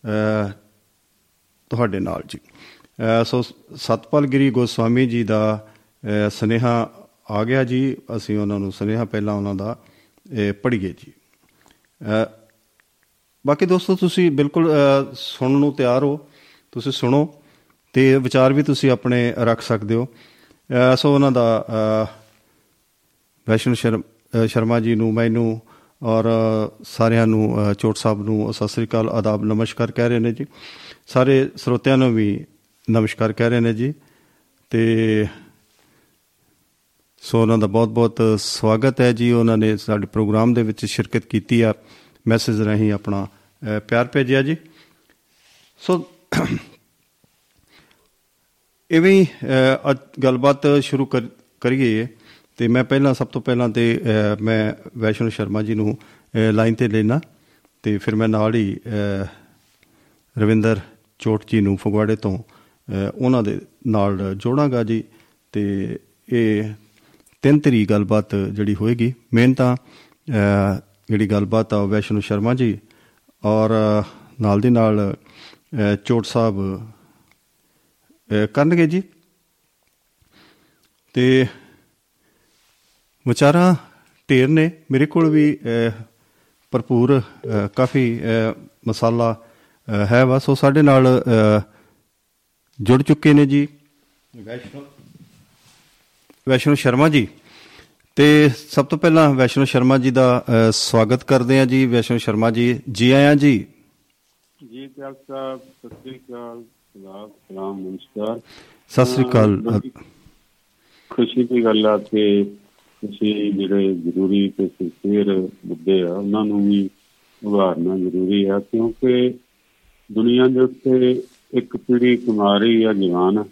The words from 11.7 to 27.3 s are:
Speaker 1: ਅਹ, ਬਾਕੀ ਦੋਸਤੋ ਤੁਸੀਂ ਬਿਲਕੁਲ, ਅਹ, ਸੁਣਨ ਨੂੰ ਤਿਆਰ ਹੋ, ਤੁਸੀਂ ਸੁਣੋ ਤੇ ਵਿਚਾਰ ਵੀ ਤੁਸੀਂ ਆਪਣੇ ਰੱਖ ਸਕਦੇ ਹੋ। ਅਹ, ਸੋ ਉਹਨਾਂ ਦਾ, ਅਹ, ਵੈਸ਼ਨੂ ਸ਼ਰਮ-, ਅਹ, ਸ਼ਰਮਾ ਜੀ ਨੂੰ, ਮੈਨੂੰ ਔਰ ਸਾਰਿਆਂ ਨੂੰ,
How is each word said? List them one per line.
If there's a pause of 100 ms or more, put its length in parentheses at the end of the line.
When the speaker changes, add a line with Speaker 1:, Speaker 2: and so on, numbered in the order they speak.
Speaker 1:
ਅਹ, (1040)
ਬਾਕੀ
ਦੋਸਤੋ
ਤੁਸੀਂ
ਬਿਲਕੁਲ,
ਅਹ,
ਸੁਣਨ
ਨੂੰ
ਤਿਆਰ
ਹੋ, (440)
ਤੁਸੀਂ
ਸੁਣੋ (600)
ਤੇ
ਵਿਚਾਰ
ਵੀ
ਤੁਸੀਂ
ਆਪਣੇ
ਰੱਖ
ਸਕਦੇ
ਹੋ। (460)
ਅਹ,
ਸੋ
ਉਹਨਾਂ
ਦਾ,
ਅਹ, (1400)
ਵੈਸ਼ਨੂ
ਸ਼ਰਮ-,
ਅਹ,
ਸ਼ਰਮਾ
ਜੀ
ਨੂੰ,
ਮੈਨੂੰ (420)
ਔਰ (600)
ਸਾਰਿਆਂ
ਨੂੰ,